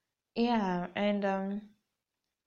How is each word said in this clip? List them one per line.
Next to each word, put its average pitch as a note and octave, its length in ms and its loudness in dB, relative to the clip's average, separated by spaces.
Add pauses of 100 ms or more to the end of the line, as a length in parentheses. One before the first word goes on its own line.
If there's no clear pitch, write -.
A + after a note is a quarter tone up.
(340)
Yeah, G3+ 640 2
and, G#3 280 0
um, G3 380 -2 (840)